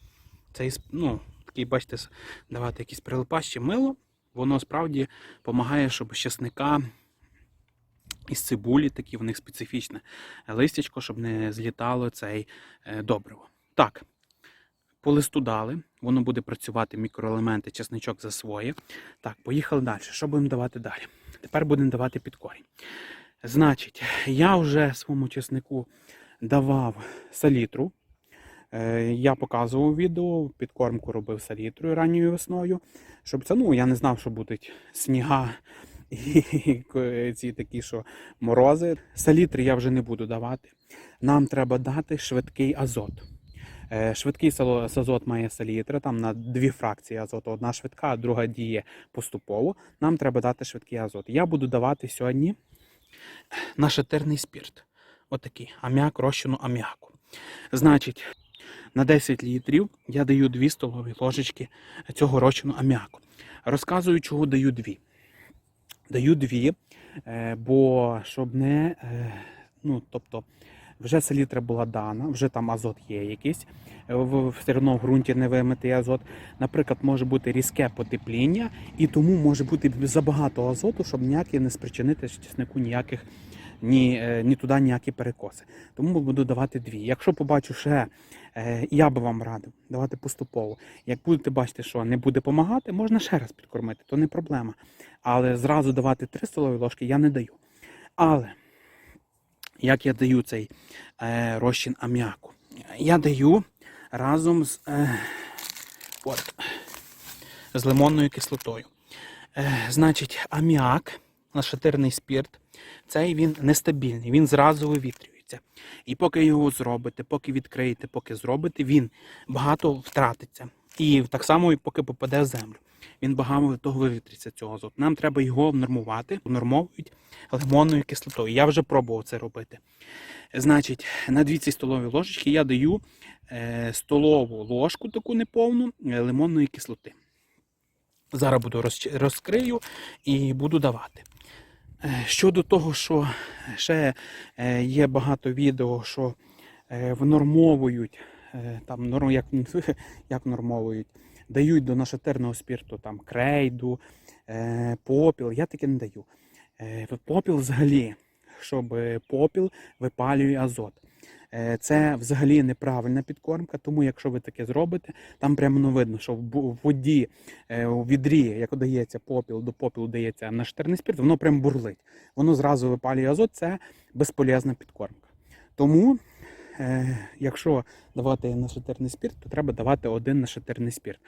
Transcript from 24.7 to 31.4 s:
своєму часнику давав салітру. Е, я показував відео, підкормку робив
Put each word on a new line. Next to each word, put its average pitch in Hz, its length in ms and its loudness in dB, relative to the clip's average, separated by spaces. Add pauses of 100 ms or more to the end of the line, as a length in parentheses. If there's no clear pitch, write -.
своєму 135 340 -4
часнику 131 580 -6 (540)
давав 135 560 2 (340)
салітру. 139 640 2 (800)
Е, 113 400 -2
я 131 220 2
показував 135 640 0
відео, 170 600 -2
підкормку 120 540 -4
робив 107 280 -6